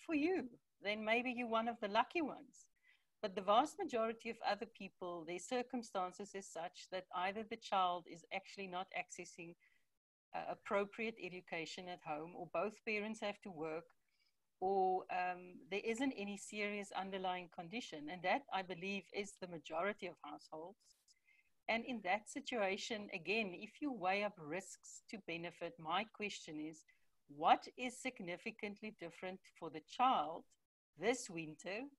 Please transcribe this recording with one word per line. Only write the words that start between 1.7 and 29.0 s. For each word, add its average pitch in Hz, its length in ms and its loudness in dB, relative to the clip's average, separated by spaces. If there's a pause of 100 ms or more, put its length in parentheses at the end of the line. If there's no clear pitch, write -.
the 208 80 0
lucky 233 340 4
ones. - 460 -6 (540)
But 196 140 -2
the 208 60 0
vast 226 380 8
majority 226 500 0
of 226 160 -6
other 208 200 2
people, 180 600 -6
their 175 140 -4
circumstances 226 960 -2
is 196 100 -6
such - 460 -8
that 180 140 -4 (100)
either 190 280 2
the 214 120 -6
child 180 560 4
is 165 220 -14
actually 196 340 -6
not 180 200 -4 (120)
accessing 175 560 -8 (800)
uh, 160 160 -4
appropriate 214 720 0
education 180 640 -6
at 180 180 -8
home, 160 300 -4
or 175 180 -8
both 202 320 0
parents 214 360 -2
have 202 220 -2
to 202 80 -10
work, 160 340 -4 (760)
or, 185 520 4
um, 180 300 2 (300)
there 202 100 0 (120)
isn't 269 240 4
any 202 200 -2
serious 208 520 -2 (140)
underlying 185 460 -2 (100)
condition. 170 520 -6
And 180 120 -6
that, 214 200 4 (160)
I - 20 0 (120)
believe, 190 300 -2 (100)
is 202 260 -4
the 185 80 -8
majority 175 600 -2
of 165 160 -8
households. 156 600 -10 (840)
And 226 180 2
in 240 180 -4
that 196 260 2
situation, 208 840 0
again, 190 400 0
if 202 280 -10
you 294 100 0
weigh 196 320 2
up 208 140 0
risks 170 720 -6
to 226 80 -6 (100)
benefit, 170 520 -4
my 170 340 2
question 190 460 -6
is, 156 240 -6 (440)
what 156 400 6 (100)
is 247 200 -4
significantly 214 1040 -6
different 185 400 -6 (200)